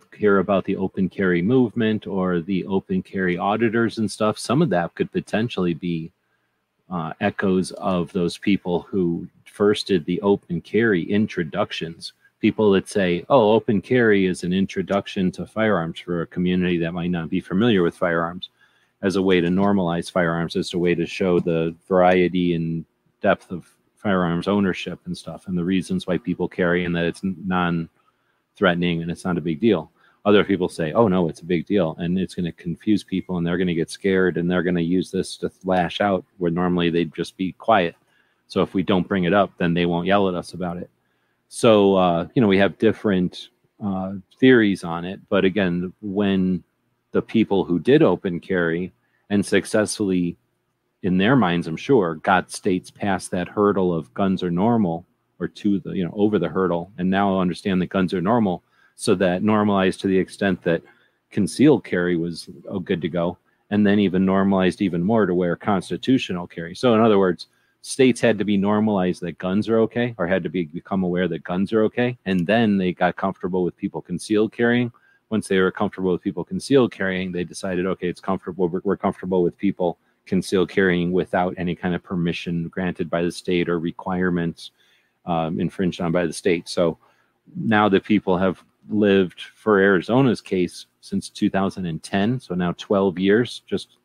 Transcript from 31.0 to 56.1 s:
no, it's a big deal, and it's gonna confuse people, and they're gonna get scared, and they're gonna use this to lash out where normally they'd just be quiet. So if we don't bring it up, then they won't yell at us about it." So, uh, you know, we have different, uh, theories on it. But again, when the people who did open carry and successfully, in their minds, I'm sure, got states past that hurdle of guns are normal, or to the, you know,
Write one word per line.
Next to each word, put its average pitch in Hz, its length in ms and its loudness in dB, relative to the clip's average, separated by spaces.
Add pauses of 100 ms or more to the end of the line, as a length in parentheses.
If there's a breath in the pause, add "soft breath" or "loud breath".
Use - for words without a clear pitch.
no, 92 220 2
it's - 120 -10
a 82 40 -16
big 85 200 -2
deal, 87 320 0
and 90 220 -2
it's 90 160 -6
gonna 87 160 -4
confuse 90 520 -4
people, 92 340 -6
and 85 80 -2
they're 87 120 0
gonna 90 160 0
get 80 160 -2
scared, 92 480 0
and 85 120 -2
they're 90 140 0
gonna 87 180 0
use 85 280 -2
this - 280 -6
to 85 140 -8 (120)
lash 90 380 -2
out 101 220 0 (140)
where 87 140 -2
normally 87 380 0
they'd 82 240 -2
just - 240 -10
be 92 160 -6
quiet. 95 420 0 (520)
So 98 140 -2
if 82 120 -2
we 95 100 0
don't 90 240 2
bring 95 180 -2
it 85 80 2
up, 98 240 2
then 85 160 0
they 87 120 2
won't 87 220 -2
yell 98 200 4
at 90 80 -2
us 85 180 -8
about 87 240 -8
it." 87 120 -12 (640)
So, 101 420 6
uh, 87 400 2
you 139 60 4
know, 107 60 4
we 95 120 4
have 95 180 2
different, 95 720 0 (340)
uh, 95 300 -6 (260)
theories 110 460 6
on 85 200 -6
it. - 220 -10
But 95 160 2
again, 90 480 0 (100)
when 95 640 0 (480)
the 98 100 0
people 98 440 0
who 87 120 0
did 135 240 4
open 90 380 0
carry 87 540 -2 (360)
and 101 160 0
successfully, 95 920 0 (640)
in 92 140 0
their 107 180 4
minds, 87 320 2
I'm 80 80 -6
sure, 90 400 2
got 90 360 0
states - 380 -4
past 95 420 -4
that 90 180 -4
hurdle 98 440 2
of 80 200 -6
guns 95 300 0
are 90 80 -2
normal, 92 540 0 (340)
or 85 100 -6
to 101 300 -2
the, 82 120 -10
you 90 140 -2
know, 82 100 -8